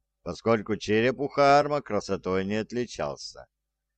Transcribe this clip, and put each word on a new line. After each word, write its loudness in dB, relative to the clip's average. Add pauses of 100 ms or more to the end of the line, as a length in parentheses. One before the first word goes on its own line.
(240)
поскольку 0
череп 0
у -2
Харма 4
красотой -2
не -2
отличался. -8 (520)